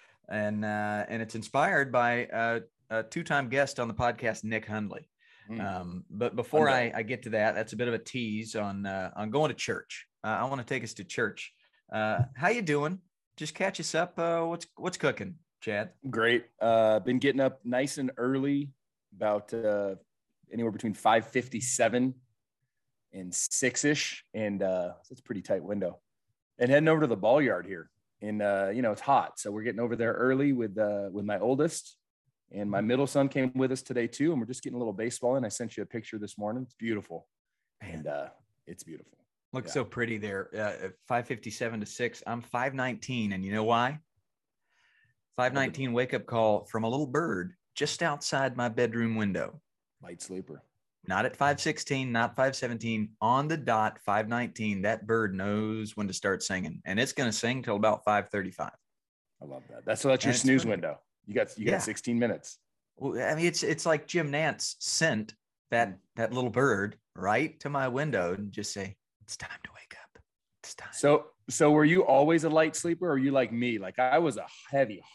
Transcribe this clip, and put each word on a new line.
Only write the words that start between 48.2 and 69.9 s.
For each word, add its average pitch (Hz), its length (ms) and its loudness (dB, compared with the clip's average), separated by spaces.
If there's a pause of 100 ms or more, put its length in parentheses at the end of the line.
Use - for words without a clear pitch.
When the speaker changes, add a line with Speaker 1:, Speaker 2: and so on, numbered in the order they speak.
Speaker 1:
my 120 120 0
bedroom 113 480 0
window. 95 440 -2 (420)
Speaker 2:
Light - 200 -16
sleeper. 92 400 -12 (460)
Speaker 1:
Not 95 160 2
at - 120 -2
five 143 240 2
sixteen, 135 520 -2
not 117 240 0
five 135 180 2
seventeen. 113 560 -2 (100)
On 131 280 4
the 160 80 0
dot, 110 440 0
five 107 280 0
nineteen. 110 540 -2
That 107 240 0
bird 110 280 2
knows 107 640 -2
when 104 100 -2
to 92 60 -4
start 95 320 -2
singing. 92 400 -4
And 98 160 0
it's 139 120 2
gonna 120 200 0
sing 120 300 -2
till 110 140 -2
about 107 280 2
five 104 240 2
thirty-five. 95 420 -4 (720)
Speaker 2:
I - 40 -14
love - 240 -14
that. 117 140 -18
That's, 107 160 -2
so 139 80 2
that's 127 160 4
your - 60 4
Speaker 1:
And 123 40 2
it's 120 80 2
Speaker 2:
snooze 131 200 6
Speaker 1:
funny. 113 100 0
Speaker 2:
window. 85 260 -4 (280)
You 104 80 -10
got, 110 240 0
you 107 60 -6
got 117 80 2
Speaker 1:
Yeah. 190 60 2
Speaker 2:
sixteen 117 420 -2
minutes. - 380 -2 (380)
Speaker 1:
Well, 123 240 -4
I 120 140 0
mean, 165 120 2
it's, 170 180 0
it's 151 200 -2
like 156 220 2
Jim 160 240 0
Nantz 147 480 -2
sent 110 560 0 (380)
that, 117 160 4
Speaker 2:
Mm. 92 100 -12 (180)
Speaker 1:
that 117 160 0
little 127 180 -2
bird 110 460 2 (200)
right 110 440 0
to 143 80 -8
my 135 200 -2
window 120 460 0
and 101 180 -8
just - 200 -8
say, 101 240 -8 (260)
"It's - 140 -14
time - 280 -14
to - 100 -18
wake - 280 -20